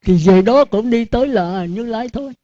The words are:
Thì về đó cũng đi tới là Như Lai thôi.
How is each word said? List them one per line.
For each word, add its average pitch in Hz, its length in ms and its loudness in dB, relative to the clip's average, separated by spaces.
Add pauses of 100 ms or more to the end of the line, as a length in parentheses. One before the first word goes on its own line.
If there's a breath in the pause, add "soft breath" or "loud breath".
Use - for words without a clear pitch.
Thì 185 120 4
về 185 240 4
đó 254 240 2
cũng 220 240 -4
đi 233 160 0
tới 247 220 -2
là 185 380 -4
Như 190 200 -8
Lai 233 240 -8
thôi. 277 240 -12 (100)